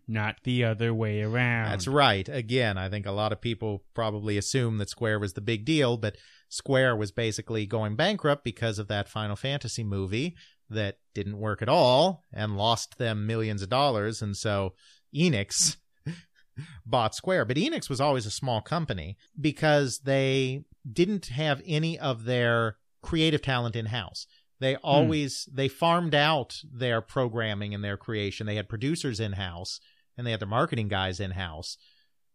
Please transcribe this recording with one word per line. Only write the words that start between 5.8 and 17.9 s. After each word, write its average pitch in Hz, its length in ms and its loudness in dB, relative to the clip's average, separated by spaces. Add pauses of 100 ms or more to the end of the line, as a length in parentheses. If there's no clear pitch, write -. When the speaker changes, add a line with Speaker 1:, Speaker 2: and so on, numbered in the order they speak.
Speaker 2:
but 107 200 -4 (340)
Square 131 460 2
was 104 140 -2
basically 113 560 -2
going 107 300 -2
bankrupt 151 480 0
because 113 340 -2
of 104 100 -6
that 101 200 -2
Final 104 280 -4
Fantasy 135 480 -6
movie 104 520 -2 (320)
that 107 300 -4 (160)
didn't 101 240 -4
work 107 240 -2
at 113 80 0
all 151 640 4
and 104 260 -4
lost 110 400 0
them 110 280 -2
millions 110 360 -2
of 98 80 -6
dollars, 117 500 2
and 101 160 -4
so 98 380 -2 (400)
Enix 143 640 2 (300)
<laughs> 170 100 -6 (680)
bought 113 280 2
Square. 175 320 0
But 123 100 0
Enix 262 320 0
was 131 120 -2